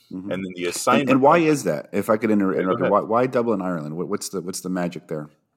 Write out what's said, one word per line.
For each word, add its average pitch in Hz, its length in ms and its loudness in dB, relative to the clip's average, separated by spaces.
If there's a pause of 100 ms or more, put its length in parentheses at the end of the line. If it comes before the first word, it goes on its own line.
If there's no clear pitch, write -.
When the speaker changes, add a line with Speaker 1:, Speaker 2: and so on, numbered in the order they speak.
(100)
Speaker 1:
Mm-hmm. 92 220 -8
Speaker 2:
And 92 120 -4
then 92 120 -8
the 87 80 -6
Speaker 1:
And, 87 100 -2
Speaker 2:
assignment 131 360 2
Speaker 1:
and 131 120 4
why 147 140 8
Speaker 2:
company 170 100 2
Speaker 1:
is 147 180 2
that? 78 280 -2
If 101 180 0
I 110 60 4
could 110 140 0
inter-, 98 220 2
Speaker 2:
Yeah, 69 40 -2
go 73 60 2
Speaker 1:
interrupt, 90 180 0
Speaker 2:
ahead. 104 100 2
Speaker 1:
why, 101 120 4
why 113 240 2
Dublin, 117 360 0
Ireland? 82 340 -4
What, 85 120 -6
what's 101 220 -6
the, 95 100 -6
what's 92 200 -8
the 92 100 -6
magic 87 360 -4
there? 76 240 -8 (260)